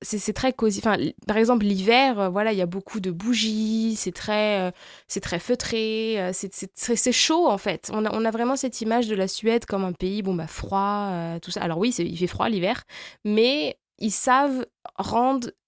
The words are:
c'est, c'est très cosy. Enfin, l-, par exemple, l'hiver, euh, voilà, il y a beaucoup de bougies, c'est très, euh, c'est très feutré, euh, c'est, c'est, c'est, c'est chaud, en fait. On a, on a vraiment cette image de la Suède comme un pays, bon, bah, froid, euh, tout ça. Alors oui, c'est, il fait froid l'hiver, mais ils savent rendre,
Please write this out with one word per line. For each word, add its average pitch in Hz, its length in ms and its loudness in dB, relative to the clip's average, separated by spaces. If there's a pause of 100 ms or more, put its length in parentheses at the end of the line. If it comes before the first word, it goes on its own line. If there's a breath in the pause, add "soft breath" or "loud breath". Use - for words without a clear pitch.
c'est, - 180 -2
c'est 214 120 -2
très 254 220 0
cosy. 208 260 0
Enfin, 220 140 2
l-, 139 200 0 (140)
par 208 80 0
exemple, 226 300 4
l'hiver, 220 520 4
euh, 196 120 0
voilà, 214 240 0
il 202 40 0
y 185 40 2
a 175 40 2
beaucoup 190 360 -6
de 185 100 -2
bougies, 220 840 0
c'est - 160 -4
très, 214 540 0
euh, 180 40 -4 (380 soft breath)
c'est - 100 -4
très - 200 -4
feutré, 220 800 -2
euh, 180 160 -2
c'est, 190 200 -6
c'est, - 220 -8
c'est, - 200 0
c'est 247 160 2
chaud, 330 380 4
en 202 80 2
fait. - 360 -6
On 214 120 0
a, 214 80 0
on 220 100 0
a 226 80 2
vraiment 240 240 0
cette 262 240 -4
image 226 280 0
de 214 80 -2
la 190 120 0
Suède 226 380 0
comme 196 180 -2
un 180 80 -2
pays, 190 300 -4
bon, 190 120 -2
bah, 160 140 -4
froid, 202 640 -2
euh, 170 280 -4
tout 180 120 -12
ça. - 100 -6
Alors 165 160 -2
oui, 226 140 2
c'est, 170 140 0
il 165 120 -4
fait 175 100 0
froid 208 200 -2
l'hiver, 208 360 0 (420 loud breath)
mais 247 500 2 (240)
ils 214 120 -2
savent 262 540 2 (320)
rendre, 247 520 0 (180)